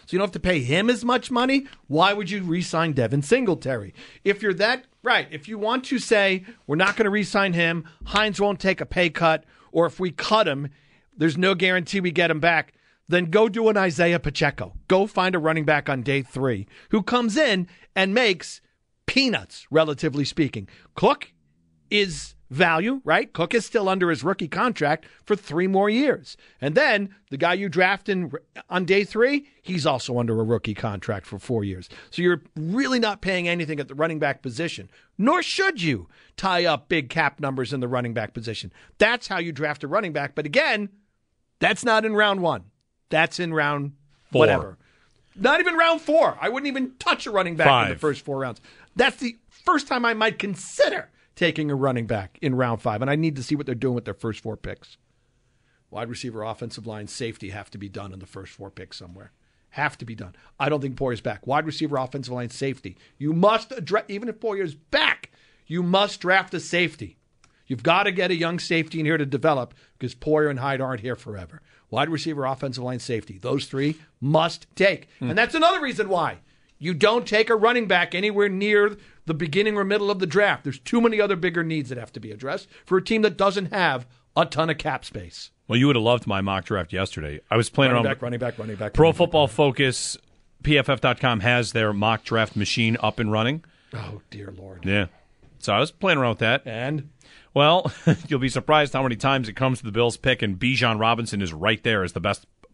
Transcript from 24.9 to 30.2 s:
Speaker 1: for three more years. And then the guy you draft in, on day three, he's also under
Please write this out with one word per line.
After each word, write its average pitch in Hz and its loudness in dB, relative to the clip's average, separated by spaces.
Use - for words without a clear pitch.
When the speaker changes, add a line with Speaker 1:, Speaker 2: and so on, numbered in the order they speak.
Speaker 1:
for 208 0
three 196 -2
more 190 2
years. 233 0
And 147 0
then 214 2
the 139 -6
guy 170 2
you 196 -4
draft 185 2
in, 180 -2
on 180 -2
day 190 4
three, 262 0
he's 170 -4
also 127 0
under 113 0